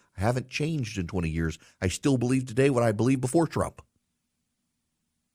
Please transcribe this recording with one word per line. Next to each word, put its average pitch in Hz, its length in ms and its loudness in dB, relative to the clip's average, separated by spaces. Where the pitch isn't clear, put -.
I 95 60 -6
haven't 123 280 -2
changed 143 480 -4
in 87 80 -2
twenty 85 240 -2
years. 80 280 -2
I 95 80 2
still 135 300 2
believe 127 260 0
today 127 240 2
what 120 140 2
I 117 80 4
believed 123 300 2
before 160 260 2
Trump. - 340 -4